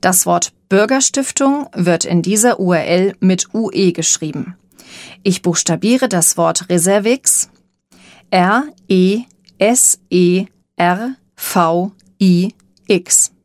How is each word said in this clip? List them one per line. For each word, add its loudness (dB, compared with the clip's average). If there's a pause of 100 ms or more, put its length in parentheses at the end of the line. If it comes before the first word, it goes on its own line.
Das 0
Wort -2 (160)
Bürgerstiftung 0
wird 0
in 0
dieser 0
U 0
R -2
L 0
mit 0
U -4
E 2
geschrieben. -6 (680)
Ich 0
buchstabiere 0
das 0
Wort -2
Reservix. 0 (800)
R 2 (240)
E 2 (340)
S 0 (100)
E 2 (300)
R -2 (180)
V -2 (280)
I 2 (320)
X. 0 (120)